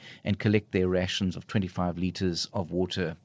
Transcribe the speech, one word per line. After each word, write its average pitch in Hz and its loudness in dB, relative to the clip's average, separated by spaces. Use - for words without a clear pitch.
and 101 0
collect 104 4
their 92 2
rations 92 0
of - -12
twenty-five 90 -2
litres 90 -2
of 95 -4
water 87 -2